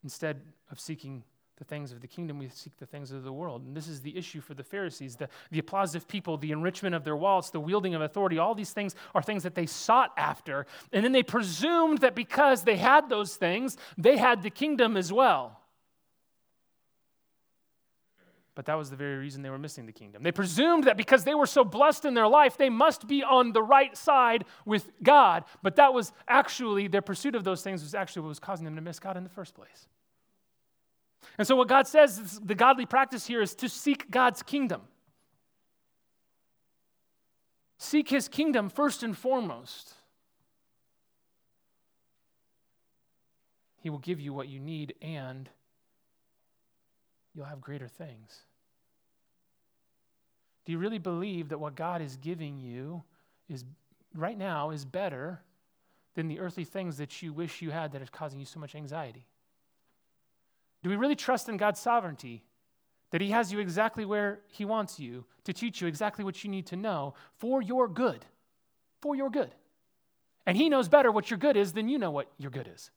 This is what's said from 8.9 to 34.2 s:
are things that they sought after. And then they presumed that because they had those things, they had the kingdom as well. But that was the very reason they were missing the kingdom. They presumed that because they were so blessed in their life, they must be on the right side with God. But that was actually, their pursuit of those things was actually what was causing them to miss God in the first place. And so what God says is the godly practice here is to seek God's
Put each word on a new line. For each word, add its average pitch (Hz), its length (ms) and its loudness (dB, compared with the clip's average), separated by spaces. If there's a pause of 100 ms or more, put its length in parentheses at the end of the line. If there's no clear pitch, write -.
are 175 60 2
things 208 200 -4
that 175 140 -6
they 170 100 -2
sought - 500 2
after. 147 500 -4 (260)
And 208 120 2
then 254 60 4
they 254 140 6
presumed 262 760 2
that 247 120 6
because 262 480 4
they 208 140 4
had 269 320 6
those 208 260 -2
things, 202 420 -2 (220)
they 240 180 8
had 240 260 4
the 208 80 -4
kingdom 247 460 2
as 180 160 -2
well. 160 480 2 (3000)
But 131 120 -12
that 151 80 -2
was 151 160 -6
the 135 60 -14
very 143 200 -6
reason 139 260 -10
they 135 80 -12
were 135 80 -10
missing 143 280 -14
the 110 60 -18
kingdom. 104 300 -20
They 170 100 0
presumed 262 520 2
that 220 120 6
because 240 280 4
they 277 100 0
were 294 120 4
so 269 180 4
blessed 269 400 4
in 269 100 0
their 220 140 6
life, 277 280 8
they 269 140 4
must 240 380 2
be 277 160 0
on 240 280 6
the 220 100 4
right 269 340 6
side 240 480 4 (200)
with 208 240 0 (140)
God. 214 420 8 (200)
But 190 120 2
that 277 160 10
was 240 200 0 (160)
actually, 226 580 2
their 190 160 0
pursuit 226 320 -4
of 214 80 -2
those 185 200 -2
things 190 200 -6
was 151 120 -14
actually 185 280 -6
what 156 60 -8
was 147 100 -10
causing 175 260 -8
them 156 120 -10
to 160 60 -10
miss 165 180 -12
God 190 160 -8
in 180 80 -10
the 180 60 -16
first 185 220 -16
place. - 360 -20 (1500)
And 214 80 0
so 262 80 4
what 254 140 4
God 269 180 6
says 285 320 6
is 208 220 -14
the 208 140 -4
godly 247 320 4
practice 254 400 -2
here 233 160 -2
is 196 140 -4
to 254 120 -6
seek - 420 -4
God's 247 320 2